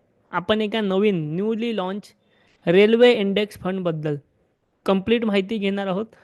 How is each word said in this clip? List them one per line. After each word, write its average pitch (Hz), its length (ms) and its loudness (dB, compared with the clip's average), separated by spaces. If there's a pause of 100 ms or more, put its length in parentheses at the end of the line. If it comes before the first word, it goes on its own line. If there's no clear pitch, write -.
(320)
आपण 185 280 -2
एका 220 200 -4
नवीन, 185 600 0
newly 226 340 -4
launch 190 300 -8 (640)
रेल्वे 220 460 6
इंडेक्स 202 460 -2
फंडबद्दल 165 580 -4 (720)
कम्प्लीट 220 380 0
माहिती 202 320 -2
घेणार 196 300 -4
आहोत. 196 200 -4 (180)